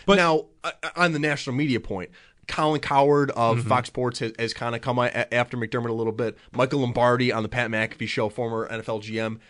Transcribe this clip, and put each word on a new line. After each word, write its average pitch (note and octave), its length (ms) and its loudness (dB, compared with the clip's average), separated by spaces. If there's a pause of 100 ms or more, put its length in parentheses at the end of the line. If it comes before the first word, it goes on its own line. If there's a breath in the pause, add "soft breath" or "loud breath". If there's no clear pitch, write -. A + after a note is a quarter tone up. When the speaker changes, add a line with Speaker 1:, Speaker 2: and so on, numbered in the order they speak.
Speaker 1:
But G3 100 6
Speaker 2:
Now, E3 300 4 (160)
uh, E3 80 -6 (120)
uh, D#3+ 120 -6
on E3+ 180 2
the D3+ 60 -2
national C#3+ 380 -2
media C#3 240 0
point, F#2 300 -8 (360 soft breath)
Colin D#3 340 0
Coward C#3+ 520 4
of A#2 260 2
Speaker 1:
Mm-hmm. A2 100 -2
Speaker 2:
Fox B2 200 2
Sports B2 320 -4
has, A2+ 180 -4
has A2+ 160 -2
kinda A#2 240 -4
come B2 200 -2
a-, B2 80 2
a-, A#2 280 -2
after B2 220 0
McDermott A#2 320 -4
a A#2 60 -2
little A2+ 180 -2
bit. A2 240 -4 (160 soft breath)
Michael C3 280 0
Lombardi B2 520 2
on A2 100 -2
the G#2+ 60 -4
Pat A#2+ 220 -4
McAfee A2 360 -4
show, A2 220 -2
former A2+ 380 -4
N A2+ 120 -8
F A2 100 -12
L A2+ 120 -2
G A2 180 -8
M, A2 320 -4